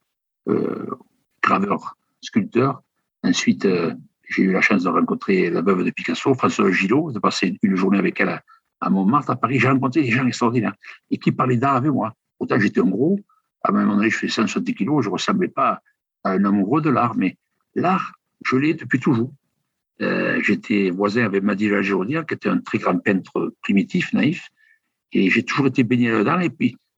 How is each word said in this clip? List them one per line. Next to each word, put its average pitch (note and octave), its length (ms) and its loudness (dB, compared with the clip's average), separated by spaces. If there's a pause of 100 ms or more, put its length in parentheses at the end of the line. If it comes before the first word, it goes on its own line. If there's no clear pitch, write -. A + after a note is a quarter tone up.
(480)
euh, - 380 -2 (560)
graveurs, F#3+ 540 0 (240)
sculpteurs. A#2+ 600 -2 (400)
Ensuite, - 420 0
euh, E2+ 300 0 (340)
j'ai - 140 0
eu F#2+ 100 2
la F2+ 80 0
chance F#2+ 220 2
de F2 60 -2
rencontrer F2+ 600 0
la E2+ 120 -2
veuve F#2 200 2
de - 80 -2
Picasso, - 440 -2
Françoise G2 380 2
Gillot, A2+ 400 0
de G#2 80 -8
passer - 420 0
une F#2+ 140 2
journée F#2+ 220 2
avec F#2 220 0
elle G2 80 0
à, - 140 -6 (380)
à - 100 -2
Montmartre, G2 400 2
à B2 60 -2
Paris. B2 220 0
J'ai B2+ 100 2
rencontré C3+ 340 0
des B2+ 80 -2
gens B2+ 160 0
extraordinaires A2+ 480 0 (360)
et - 60 -2
qui - 160 0
parlaient B2 240 0
d'art C3+ 200 2
avec C#3 140 0
moi. A2+ 240 -2 (240)
Pourtant, - 220 -2
j'étais - 200 2
un - 100 2
gros. D3+ 280 0 (440)
À G2 80 0
un - 20 2
moment G#2 240 2
donné, G#2+ 140 2
je - 60 0
fais - 120 -4
cent A2 180 0
soixante - 300 -4
kilos, C3 280 0
je G2 60 -4
ressemblais F#3 380 -2
pas A#2 320 -2 (420)
à F#2+ 100 -2
un F#2+ 120 2
amoureux G2+ 360 2
de D3+ 100 0
l'art. G#2 260 0
Mais F#2+ 200 -2 (380)
l'art, F3 380 -2 (320)
je B2+ 120 0
l'ai D3+ 180 0
depuis C3 260 -4
toujours. B2 340 0 (680)
Euh, - 400 -2
j'étais G2+ 480 0
voisin G2+ 340 0
avec G2 180 0
Madi G#2 260 0
Lagiraudière, G2+ 580 0
qui - 80 -6
était - 140 -6
un F#2 100 2
très - 200 -4
grand F#2 200 0
peintre F2 640 -2
primitif, F#2 500 0
naïf, - 380 0 (600)
et F#2+ 180 2
j'ai A#2 120 2
toujours C#3 240 -2
été C3 160 2
baigné A#2+ 280 2
là-dedans. A2+ 300 2
Et E3+ 100 0
puis, - 260 -2 (220)